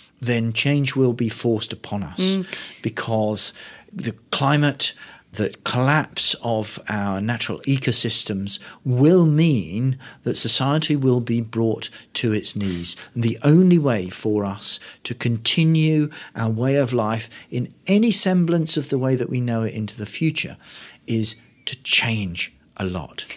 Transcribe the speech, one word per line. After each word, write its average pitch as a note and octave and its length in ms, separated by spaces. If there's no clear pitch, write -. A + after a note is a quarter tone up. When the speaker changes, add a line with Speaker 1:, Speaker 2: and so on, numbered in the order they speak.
Speaker 1:
then A#2 320
change C#3 420
will C3 200
be A#2+ 160
forced A2+ 420
upon - 300
us D#2+ 160
Speaker 2:
Mm. - 460
Speaker 1:
because A2 720
the C#3 220
climate, D3 600
the - 220
collapse C3+ 800
of A2 360
our G2+ 320
natural A2+ 380
ecosystems A2 960
will D3 400
mean C3 720
that B2 120
society D3 600
will B2+ 260
be A#2 180
brought A2+ 480
to A2 200
its G2+ 200
knees. F2+ 400
And A#2+ 80
the A2+ 200
only F3 360
way A2+ 320
for G#2 340
us G2 340
to B2 100
continue D#3 960
our A2+ 140
way B2+ 260
of C3 160
life A2+ 380
in B2 220
any G#3+ 240
semblance E3+ 640
of C#3+ 140
the C#3 80
way C3 160
that B2 160
we B2 100
know A#2 220
it A2 100
into G#2+ 240
the G#2+ 100
future - 520
is A2 300
to - 180
change G#2 680
a G2+ 80
lot. F2+ 420